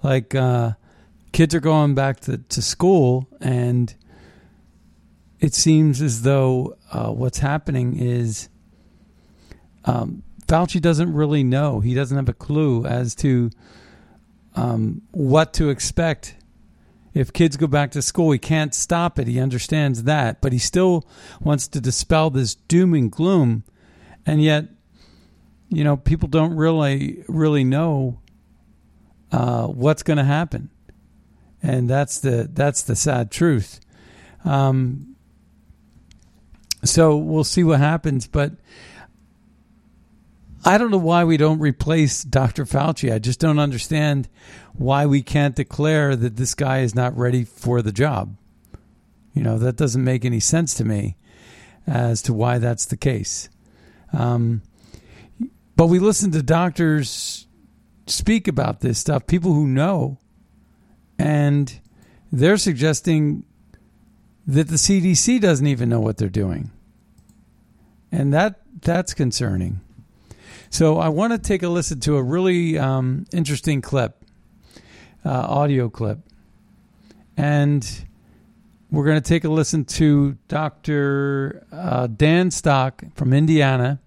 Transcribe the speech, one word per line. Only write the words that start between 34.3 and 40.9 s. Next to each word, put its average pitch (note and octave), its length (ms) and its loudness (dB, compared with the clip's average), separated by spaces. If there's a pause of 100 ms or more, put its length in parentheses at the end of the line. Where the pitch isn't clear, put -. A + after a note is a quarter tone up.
Um, C#3 720 0 (1700)
so D#3+ 320 4
we'll D#3 300 0
see - 180 0
what D#3+ 160 4
happens, C#3+ 480 0
but D3 240 -2 (2250)
I F#3 120 6
don't A3+ 140 2